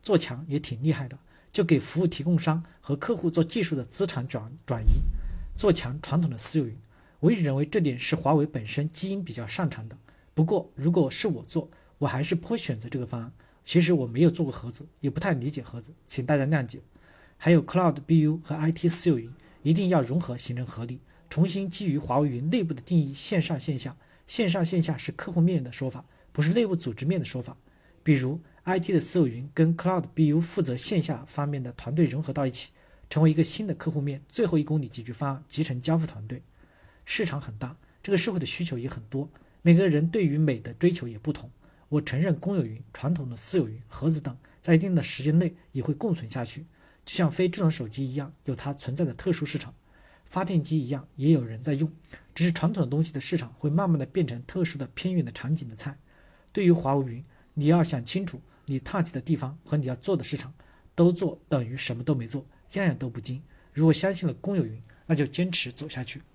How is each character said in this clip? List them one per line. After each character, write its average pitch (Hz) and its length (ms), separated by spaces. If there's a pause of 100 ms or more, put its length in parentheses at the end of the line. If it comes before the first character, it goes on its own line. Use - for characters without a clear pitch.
做 202 160
强 143 320
也 143 100
挺 123 240
厉 156 80
害 139 160
的， 127 120 (340)
就 208 100
给 165 160
服 - 220
务 185 60
提 170 160
供 165 160
商 160 260 (160)
和 139 160
客 226 180
户 170 160
做 165 140
技 190 180
术 165 140
的 123 80
资 - 220
产 131 200
转-， 113 240 (140)
转 117 180
移， - 200 (520)
做 208 160
强 147 300
传 165 220
统 151 80
的 117 80
私 - 200
有 131 80
云。 110 120 (420)
我 165 100
一 233 60
直 180 60
认 139 140
为 147 100
这 208 120
点 139 200
是 - 180
华 139 160
为 151 140
本 113 200
身 147 240
基 190 200
因 196 120
比 131 120
较 117 120
擅 170 220
长 113 180
的。 - 120 (340)
不 151 100
过 180 320
如 139 160
果 165 200
是 - 180
我 135 160
做， - 260 (280)
我 143 80
还 127 160
是 170 120
不 165 140
会 233 80
选 131 220
择 120 100
这 135 100
个 123 60
方 117 160
案。 117 100 (320)
其 - 160
实 170 140
我 135 140
没 120 160
有 170 80
做 170 140
过 135 60
盒 120 200
子， - 160 (140)
也 139 100
不 160 100
太 180 140
理 127 160
解 143 120
盒 120 160
子， - 140 (140)
请 - 180
大 147 140
家 135 80
谅 147 180
解。 - 160 (560)
还 - 140
有 165 120
Cloud 175 340 (100)
B 165 140
U 156 220
和 - 120
I 156 180
T 170 160
私 170 220
有 131 80
云， 117 120 (320)
一 156 120
定 185 160
要 170 100
融 127 180
合 240 200
形 - 180
成 123 80
合 120 220
力， 123 140 (280)
重 165 180
新 190 220
基 196 180
于 147 120
华 135 220
为 151 100
云 127 180
内 208 160
部 165 80
的 - 80
定 175 180
义， 139 140
线 165 300
上 143 180
线 139 180
下， - 180 (300)
线 214 220
上 175 160
线 170 180
下 151 140
是 - 160
客 - 180
户 170 100
面 170 220
的 123 80
说 131 200
法， 131 140 (280)
不 - 80
是 156 120
内 226 140
部 190 80
组 131 200
织 127 100
面 175 160
的 120 60
说 127 160
法。 - 140 (480)
比 156 100
如 135 260 (240)
I 185 160
T 180 120
的 170 60
私 175 220
有 139 80
云 120 260
跟 165 220
Cloud 175 360
B 160 160
U 151 120
负 170 200
责 127 160
线 170 240
下 127 240
方 143 240
面 143 140
的 123 120
团 127 200
队 165 120
融 127 140
合 143 120
到 139 120
一 127 60
起， - 220 (360)
成 156 140
为 160 80
一 151 40
个 160 100
新 - 200
的 180 100
客 - 180
户 147 80
面 139 280
最 240 160
后 170 140
一 147 60
公 156 180
里 117 60
解 113 160
决 117 80
方 139 220
案 139 120
集 - 160
成 127 180
交 160 160
付 160 80
团 104 220
队。 123 160 (600)
市 - 200
场 147 160
很 113 180
大， 131 180 (260)
这 - 80
个 190 80
社 208 140
会 180 80
的 127 60
需 - 180
求 139 120
也 120 120
很 113 160
多， 135 260 (320)
每 170 120
个 185 140
人 156 200
对 180 180
于 143 100
美 147 220
的 117 160
追 175 160
求 165 160
也 113 100
不 143 160
同。 - 160 (400)
我 147 120
承 139 180
认 170 220
公 196 160
有 143 80
云、 110 180 (100)
传 147 200
统 143 160
的 120 80
私 - 220
有 123 100
云、 113 180
盒 - 220
子 160 100
等 139 160 (280)
在 170 120
一 160 40
定 185 160
的 151 80
时 - 200
间 151 160
内 175 160 (180)
也 131 100
会 151 100
共 185 220
存 120 140
下 123 140
去， 143 200 (420)
就 - 100
像 170 160
非 185 180
智 185 120
能 165 100
手 123 160
机 127 240
一 127 40
样， 143 180 (140)
有 127 100
它 143 160
存 135 240
在 175 80
的 127 80
特 - 180
殊 170 140
市 143 140
场。 - 160 (500)
发 - 180
电 180 200
机 156 180
一 123 80
样， 135 180 (100)
也 143 160
有 131 120
人 113 160
在 143 140
用， 151 180 (420)
只 - 80
是 175 80
传 170 220
统 196 100
的 123 60
东 147 160
西 - 80
的 135 80
市 - 160
场 123 220
会 151 100
慢 175 220
慢 156 80
的 135 80
变 175 200
成 120 180
特 185 200
殊 143 140
的 135 160
偏 185 180
远 170 100
的 117 80
场 139 240
景 135 140
的 110 80
菜。 143 220 (520)
对 202 140
于 175 80
华 139 220
为 135 180
云， 123 100 (300)
你 143 140
要 170 180
想 131 180
清 185 220
楚 170 160 (240)
你 135 140
touch 175 340
的 131 80
地 160 160
方 135 260
和 - 140
你 143 80
要 127 120
做 190 200
的 - 80
市 139 140
场， - 160 (400)
都 175 180
做 175 260 (120)
等 135 120
于 120 140
什 - 180
么 120 80
都 147 120
没 117 120
做， 135 200 (260)
样 196 140
样 147 100
都 123 140
不 113 100
精。 131 220 (320)
如 151 100
果 160 80
相 190 180
信 180 160
了 135 60
公 196 240
有 143 80
云， 110 160 (240)
那 165 100
就 143 120
坚 180 260
持 123 180
走 147 160
下 127 160
去 - 200 (120)